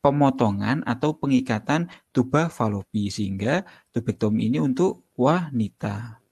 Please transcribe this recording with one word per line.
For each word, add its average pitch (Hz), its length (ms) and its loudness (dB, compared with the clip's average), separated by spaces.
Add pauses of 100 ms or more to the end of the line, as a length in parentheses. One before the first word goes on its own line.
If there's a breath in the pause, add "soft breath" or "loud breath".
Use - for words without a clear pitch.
pemotongan 131 840 2
atau 120 320 0
pengikatan 139 720 0 (240 loud breath)
tuba 143 320 2
falopi, 104 640 -2
sehingga 104 560 -2 (240 loud breath)
tubektomi 110 560 -2
ini 120 160 0
untuk - 560 0
wanita. 120 1120 -2